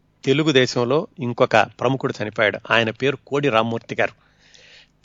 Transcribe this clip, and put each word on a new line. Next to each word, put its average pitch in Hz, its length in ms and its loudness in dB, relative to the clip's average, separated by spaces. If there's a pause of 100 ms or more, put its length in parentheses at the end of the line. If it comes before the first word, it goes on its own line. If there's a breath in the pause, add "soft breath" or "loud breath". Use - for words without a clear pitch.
(260)
తెలుగుదేశంలో 135 840 2 (120)
ఇంకొక 120 380 0
ప్రముఖుడు 120 560 -2 (100)
చనిపోయాడు. 104 360 -2 (120)
ఆయన 110 180 2
పేరు 135 280 -4 (100)
కోడి 143 220 -2
రామ్మూర్తి 113 460 -2
గారు. 104 160 -2 (920 soft breath)